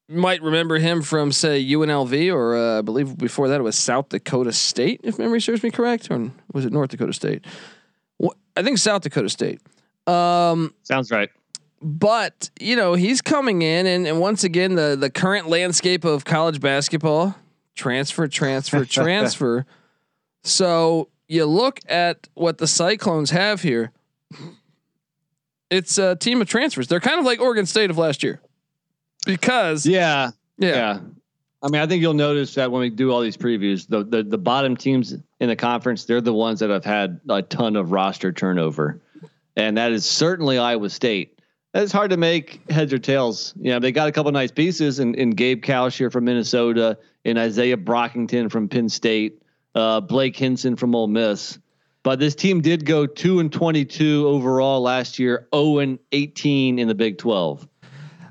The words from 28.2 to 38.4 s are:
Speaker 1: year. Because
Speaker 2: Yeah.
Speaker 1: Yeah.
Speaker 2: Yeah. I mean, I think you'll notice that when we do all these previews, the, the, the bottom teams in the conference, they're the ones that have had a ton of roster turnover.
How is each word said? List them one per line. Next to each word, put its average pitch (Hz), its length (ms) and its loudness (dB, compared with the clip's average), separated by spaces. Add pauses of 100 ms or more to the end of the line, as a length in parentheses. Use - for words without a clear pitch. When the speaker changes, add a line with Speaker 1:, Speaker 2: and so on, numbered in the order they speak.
Speaker 1:
year. - 180 -4 (840)
Because 185 600 0
Speaker 2:
Yeah. 156 460 2 (260)
Speaker 1:
Yeah. 185 180 0
Speaker 2:
Yeah. 107 240 -2 (600)
I 139 80 -2
mean, 151 120 2
I 160 60 0
think 175 140 0
you'll 160 120 2
notice 147 420 0
that 131 160 0
when 127 100 0
we 123 80 0
do 127 220 0
all 120 100 2
these 110 160 -2
previews, 101 500 -2
the, 107 160 0
the, 110 200 -2
the 107 140 -2
bottom 127 400 0
teams 131 360 0 (260)
in 123 100 0
the 113 60 0
conference, 120 500 -2
they're 120 160 0
the 113 120 0
ones 110 280 0
that 107 80 0
have 95 160 -2
had 101 340 -2 (100)
a 101 120 0
ton 107 340 -2
of 90 160 -2
roster 95 400 0
turnover. 80 720 -2 (540)